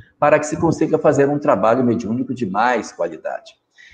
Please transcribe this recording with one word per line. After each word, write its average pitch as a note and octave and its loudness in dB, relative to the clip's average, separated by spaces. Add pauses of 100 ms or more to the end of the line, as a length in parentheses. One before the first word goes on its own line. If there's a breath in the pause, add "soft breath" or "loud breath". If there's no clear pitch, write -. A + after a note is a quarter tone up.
(180 soft breath)
para D3 4
que D3+ -4
se E3 -6
consiga D#3+ 0
fazer C#3 4
um D3 0
trabalho B2 2
mediúnico A#2 -2
de A#2 -4
mais A2 -2
qualidade. - -10 (400 loud breath)